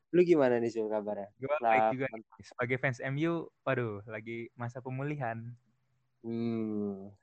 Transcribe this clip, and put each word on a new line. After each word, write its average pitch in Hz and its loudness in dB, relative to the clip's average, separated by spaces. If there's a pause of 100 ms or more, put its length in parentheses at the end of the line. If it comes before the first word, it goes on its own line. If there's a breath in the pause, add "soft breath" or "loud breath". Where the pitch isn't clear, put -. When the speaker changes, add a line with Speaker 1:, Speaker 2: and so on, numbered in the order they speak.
(120)
Speaker 1:
Lu 175 8
gimana 143 6
nih, 117 2
Sul, 110 0
kabarnya? 104 -2 (100)
Speaker 2:
Gua 135 -4
Speaker 1:
Setelah 123 2
Speaker 2:
baik 110 6
juga 131 -2
nih. 110 -12 (180)
Sebagai 123 -4
fans 131 -2
M 135 -4
U, 165 2 (280)
waduh, 120 0
lagi 113 -8
masa 120 -8
pemulihan. 131 -6 (800)
Speaker 1:
Hmm. 107 -4 (120)